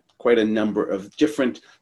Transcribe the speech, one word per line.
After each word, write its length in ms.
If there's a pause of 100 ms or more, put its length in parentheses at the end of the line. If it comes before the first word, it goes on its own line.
(180)
quite 200
a 60
number 440
of 280
different 460 (180)